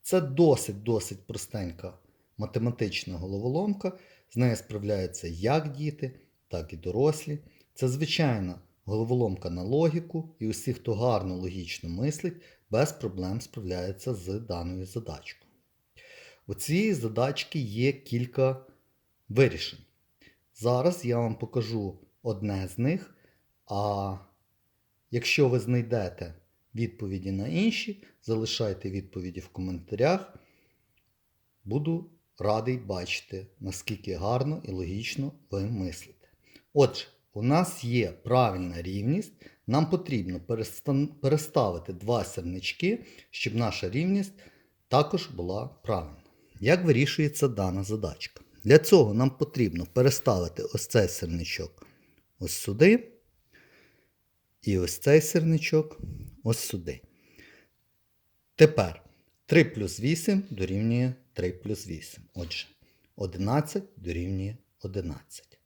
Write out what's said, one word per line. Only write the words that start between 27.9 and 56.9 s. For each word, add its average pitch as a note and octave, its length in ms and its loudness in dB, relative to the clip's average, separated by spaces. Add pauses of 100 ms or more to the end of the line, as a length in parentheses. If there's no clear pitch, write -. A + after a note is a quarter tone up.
залишайте A2 680 -2
відповіді F#2 500 -8
в - 80 -18
коментарях. G2+ 840 -2 (1300)
Буду D3+ 460 -4 (280)
радий A2+ 380 0
бачити, F#2+ 680 -6 (140)
наскільки G2 540 -6
гарно B2+ 500 0
і G2+ 60 -10
логічно G2 600 -6 (180)
ви G2 100 -2
мислите. F#2+ 680 -6 (440)
Отже, C#3 340 4 (260)
у G#2 100 -6
нас D#3 420 2
є A#2 280 0
правильна F#2 680 0
рівність. G#2 500 -2 (340)
Нам D#3 240 2
потрібно G2 500 -2
перестан-, C3+ 640 -2
переставити C3 840 0
два G2+ 320 0
сірнички, F#2+ 800 -4 (260)
щоб - 240 -6
наша A2 360 -2
рівність F#3+ 420 0 (560)
також D3 380 2
була G2 420 -6
правильна. E2 540 -6 (380)
Як F3 240 4
вирішується C#3+ 640 2
дана G2 360 -2
задачка? G2+ 560 -6 (240)
Для C#3 140 12
цього C3+ 360 8
нам C3 160 4
потрібно F#2 560 0
переставити A#2+ 760 2
ось - 240 -6
цей G#2 220 4
сірничок - 760 -6 (520)
ось F2+ 140 -6
сюди F3 600 6 (1500)
і G2 160 2
ось F2 200 -2
цей D3+ 220 8
сірничок D#3 800 2 (460)
ось A#2 140 2
сюди. E2+ 420 -8 (1500)